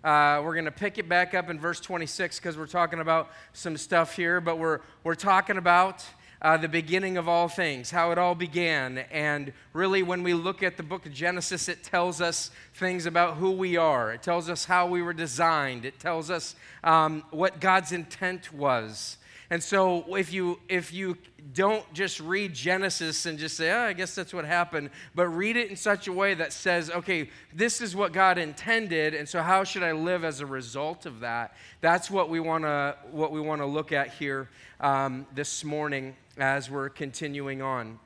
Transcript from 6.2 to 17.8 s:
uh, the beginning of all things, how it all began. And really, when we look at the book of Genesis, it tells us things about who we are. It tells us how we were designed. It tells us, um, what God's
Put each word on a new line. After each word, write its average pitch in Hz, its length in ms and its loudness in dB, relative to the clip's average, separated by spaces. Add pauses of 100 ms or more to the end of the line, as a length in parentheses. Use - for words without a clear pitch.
uh, 160 140 8
the 160 120 0
beginning 180 480 0
of 165 100 -2
all 170 200 4
things, 147 420 -2
how 170 220 2
it 170 80 2
all 180 160 4
began. 156 640 0 (100)
And 147 420 -2 (220)
really, 190 300 2
when 180 180 0
we 175 140 2
look 180 260 -4
at 175 160 -2
the 175 60 -10
book 170 240 -10
of 147 40 -12
Genesis, 170 560 -2
it 175 160 -8
tells 175 380 0
us 170 300 -2 (240)
things 180 320 -2
about 170 300 4
who 185 120 2
we 185 280 0
are. 131 360 4
It 120 80 -10
tells 170 260 0
us 170 180 -4
how 180 200 4
we 175 160 0
were 175 100 -4
designed. 147 760 0
It 139 140 -10
tells 165 300 -4
us, 170 240 -6 (300)
um, 156 480 6
what 170 280 0
God's 185 320 4